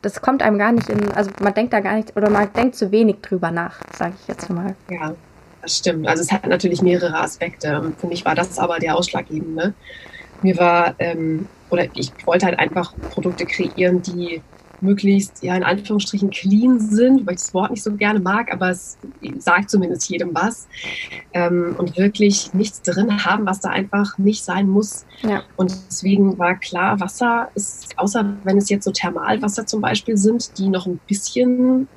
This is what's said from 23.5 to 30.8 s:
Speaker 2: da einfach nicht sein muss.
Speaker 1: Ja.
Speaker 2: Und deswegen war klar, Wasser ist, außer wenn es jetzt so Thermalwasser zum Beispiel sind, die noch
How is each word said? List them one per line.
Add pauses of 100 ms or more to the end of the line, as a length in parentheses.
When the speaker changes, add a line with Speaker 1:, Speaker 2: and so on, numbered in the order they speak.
Speaker 2:
da
einfach
nicht
sein
muss. (160)
Speaker 1:
Ja. (120)
Speaker 2:
Und (160)
deswegen
war
klar,
Wasser
ist,
außer (180)
wenn
es
jetzt
so
Thermalwasser
zum
Beispiel
sind,
die
noch